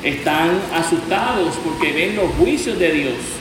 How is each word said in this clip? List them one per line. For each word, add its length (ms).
Están 560
asustados 880
porque 300
ven 240
los 140
juicios 460
de 140
Dios. 220